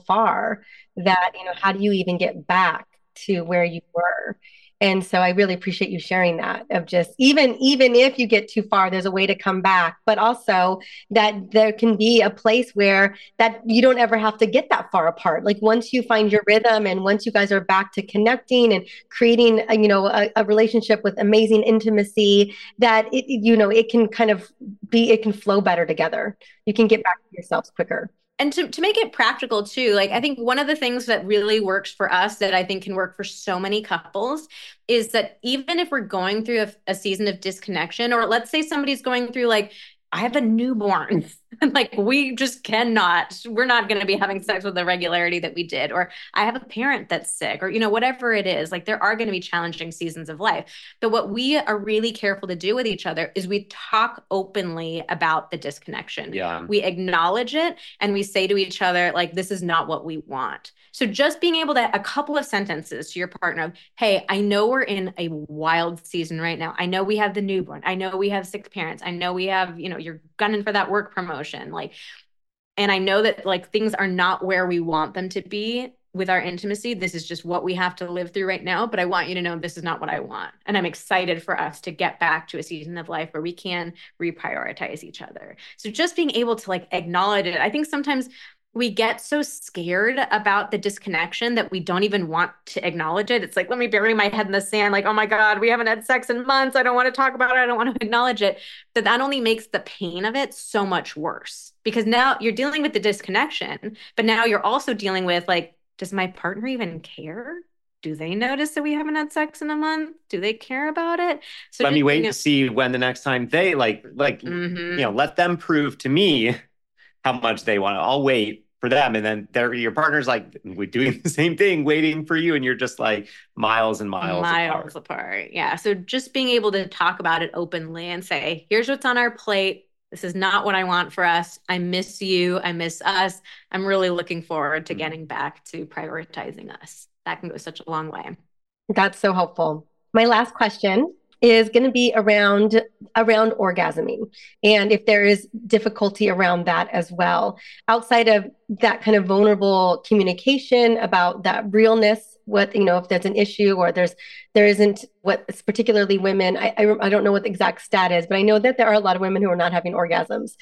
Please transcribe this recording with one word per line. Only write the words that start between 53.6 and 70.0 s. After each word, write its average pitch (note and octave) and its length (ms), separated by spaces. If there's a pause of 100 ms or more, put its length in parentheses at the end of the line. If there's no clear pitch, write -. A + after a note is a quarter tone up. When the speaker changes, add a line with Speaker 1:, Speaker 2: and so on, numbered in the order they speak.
Speaker 2:
talk - 600
openly E3 760
about D#3+ 440
the E3+ 40
disconnection. - 800
Speaker 3:
Yeah. E2+ 320
Speaker 2:
We - 160
acknowledge F#3 720
it, E4 220 (240)
and G3+ 120
we G3 120
say G3 240
to G3+ 100
each F#3+ 240
other, F3 320
like, E3+ 200
"This F#3 180
is F#3 100
not E3 240
what D#3+ 180
we D#3+ 120
want." C3 560 (180)
So - 160
just C#4+ 340
being F4 160
able D4+ 180
to, A#3 200
a G3+ 60
couple C#4+ 360
of D4 80
sentences E3 680
to F3+ 80
your F3+ 80
partner E3+ 360
of, F3 80 (240)
"Hey, G3 320
I G3 120
know G#3 280
we're B3+ 140
in F#3 360
a E3+ 100
wild D#3+ 760
season E3 360
right E3 180
now. D#3+ 200
I F3 80
know F#3 180
we G#3 140
have G3+ 160
the G#3 80
newborn. F#3 420
I F#3 100
know F#3+ 220
we G3+ 140
have G3 160
sick - 260
parents. E3 340
I F3 60
know F3+ 200
we F#3 140
have, F#3 320
you E3+ 100
know, E3+ 100
you're D#3+ 220 (160)